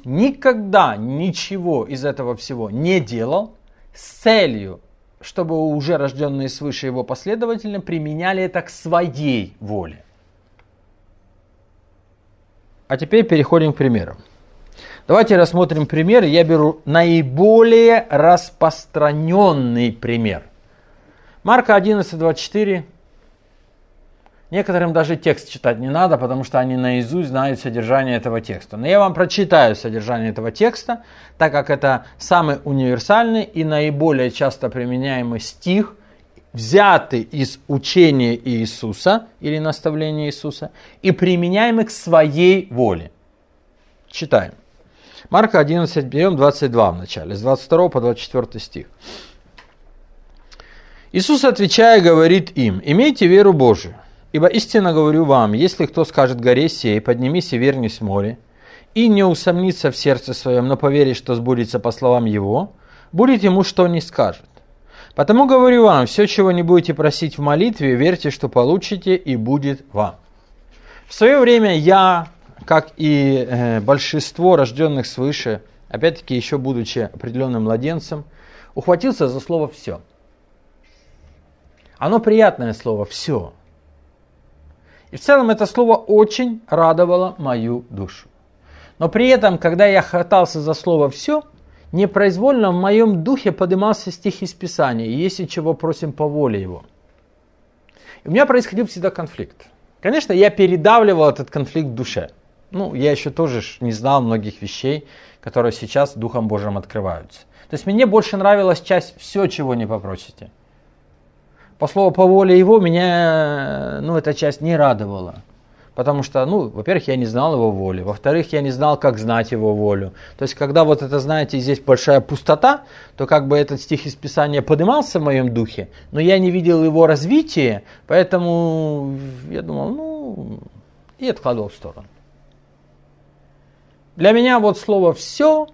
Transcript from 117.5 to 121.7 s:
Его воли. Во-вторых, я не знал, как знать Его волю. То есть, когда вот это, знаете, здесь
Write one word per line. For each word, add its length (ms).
Его 180
воли. 300
Во-вторых, 500
я 100
не 80
знал, 300
как 180
знать 360
Его 200
волю. 380
То 60
есть, 120
когда 280
вот 180
это, 180
знаете, 380
здесь 220